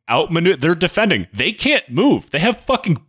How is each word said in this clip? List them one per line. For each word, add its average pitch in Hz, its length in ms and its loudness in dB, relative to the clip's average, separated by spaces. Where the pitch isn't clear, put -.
Outmanu-, 165 500 0
they're 165 160 2
defending. 165 580 -2
They 113 200 -4
can't - 360 -2
move. 147 420 0
They 143 80 -2
have 214 260 0
fucking 220 440 -2